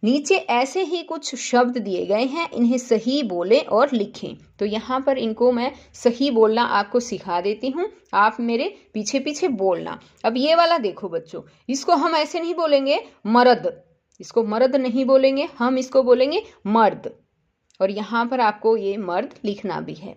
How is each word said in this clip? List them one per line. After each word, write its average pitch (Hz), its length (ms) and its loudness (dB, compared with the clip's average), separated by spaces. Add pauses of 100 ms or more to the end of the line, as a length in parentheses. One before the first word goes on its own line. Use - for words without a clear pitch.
नीचे 285 320 2
ऐसे 262 480 -2
ही 339 200 -4
कुछ 320 320 -10
शब्द 247 420 0
दिए 185 280 -4
गए 208 200 0
हैं, 311 260 -6
इन्हें 240 260 0
सही 247 460 -2
बोलें 190 380 2
और 269 320 0
लिखें। - 420 -6 (240)
तो 202 60 -2
यहाँ 226 360 -4
पर 269 160 0
इनको 226 340 0
मैं 240 200 0 (220)
सही 247 380 0
बोलना 220 320 2 (100)
आपको 208 260 0
सिखा 196 420 -4
देती 214 280 -4
हूँ, 349 200 -4 (240)
आप 208 260 2
मेरे 240 340 -2 (200)
पीछे 214 260 -4
पीछे 294 280 -4
बोलना। 175 520 -2 (260)
अब 226 120 0
ये 294 180 2
वाला 339 220 4
देखो 208 320 -4
बच्चों, 165 320 -8 (280)
इसको 277 260 0
हम 330 200 2
ऐसे 302 240 -2
नहीं 339 160 -4
बोलेंगे 294 460 2 (260)
मरद, 240 440 4 (480)
इसको 226 240 -2
मरद 233 320 2
नहीं 254 300 0
बोलेंगे, 269 420 4 (100)
हम 254 200 0
इसको 262 260 0
बोलेंगे 262 400 4 (240)
मर्द। 208 440 2 (680)
और 190 120 0
यहाँ 214 340 -4
पर 247 140 -4
आपको 220 380 2
ये 196 200 -2
मर्द 196 360 -4 (120)
लिखना 202 360 -6
भी 160 120 -12
है। 170 240 -16